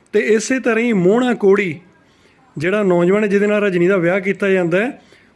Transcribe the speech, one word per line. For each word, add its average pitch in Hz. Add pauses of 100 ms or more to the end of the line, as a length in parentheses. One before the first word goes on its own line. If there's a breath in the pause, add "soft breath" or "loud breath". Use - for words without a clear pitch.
(140)
ਤੇ 208 (100)
ਇਸੇ 226
ਤਰ੍ਹਾਂ 226
ਹੀ 240
ਮੋਹਣਾ 220
ਕੋੜੀ, 196 (760 soft breath)
ਜਿਹੜਾ 185
ਨੌਜਵਾਨ 180
ਹੈ, 214
ਜਿਹਦੇ 202
ਨਾਲ 208
ਰਜਨੀ 180
ਦਾ 196
ਵਿਆਹ 175
ਕੀਤਾ 196
ਜਾਂਦਾ 180
ਹੈ, 240 (360 soft breath)